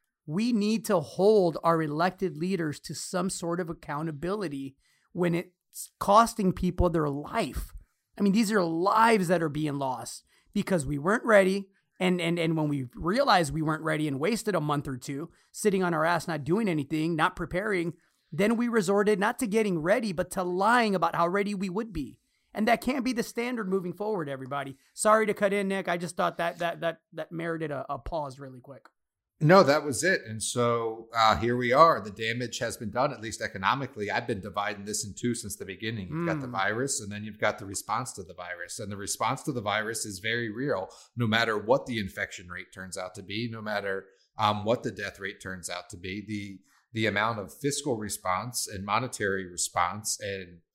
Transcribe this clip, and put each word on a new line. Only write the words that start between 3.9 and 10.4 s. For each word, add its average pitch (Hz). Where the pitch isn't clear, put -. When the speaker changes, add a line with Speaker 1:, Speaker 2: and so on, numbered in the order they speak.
Speaker 1:
when 170
it's -
costing 208
people 180
their 160
life. 147
I 196
mean, 202
these 214
are 202
lives 196
that 175
are 160
being 147
lost 127